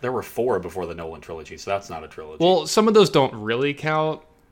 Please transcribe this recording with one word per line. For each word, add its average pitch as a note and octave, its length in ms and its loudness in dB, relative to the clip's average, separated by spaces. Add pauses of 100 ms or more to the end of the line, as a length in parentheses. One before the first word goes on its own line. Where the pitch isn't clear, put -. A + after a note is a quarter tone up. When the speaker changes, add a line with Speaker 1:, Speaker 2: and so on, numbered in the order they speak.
Speaker 1:
there B2 100 -4
were A2 100 -4
four A2+ 360 -2
before F2+ 260 -6
the E2+ 100 -8
Nolan E2 280 -12
trilogy, D#2+ 340 -14
so D#2 140 -10
that's G2 180 -4
not D#2+ 160 -12
a D#2 40 -18
trilogy. D#2 360 -6
Speaker 2:
Well, F3 220 4
some G#3+ 220 4
of A3+ 60 4
those G#3 140 8
don't C3+ 240 4
really A#2 400 -2
count. D#3 480 -2 (320)